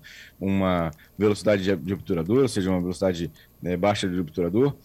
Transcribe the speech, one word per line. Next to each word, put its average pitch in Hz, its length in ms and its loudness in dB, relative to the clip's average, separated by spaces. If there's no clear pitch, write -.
uma 92 520 0
velocidade 104 480 2
de, 98 120 2
de 87 180 -4
obturador, 92 480 0
ou 127 60 2
seja, 95 200 -2
uma 92 100 2
velocidade, 87 540 -2
né, 87 120 -2
baixa 101 320 0
de 90 140 -2
obturador, 92 640 0